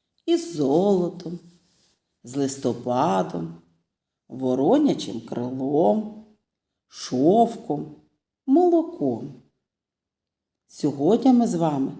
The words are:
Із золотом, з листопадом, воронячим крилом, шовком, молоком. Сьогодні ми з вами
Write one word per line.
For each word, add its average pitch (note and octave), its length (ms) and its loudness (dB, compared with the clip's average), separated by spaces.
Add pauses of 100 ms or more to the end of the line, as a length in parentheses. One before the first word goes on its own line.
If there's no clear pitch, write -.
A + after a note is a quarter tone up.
(260)
Із E4+ 300 -2
золотом, E3+ 840 0 (840)
з A#2+ 120 -14
листопадом, C#3+ 1200 -2 (720)
воронячим C3 960 0
крилом, C#3 1040 -2 (640)
шовком, D3+ 1080 0 (500)
молоком. D#4+ 880 2 (1300)
Сьогодні G3+ 680 2
ми A#3 140 4
з F3+ 80 -2
вами D3+ 440 0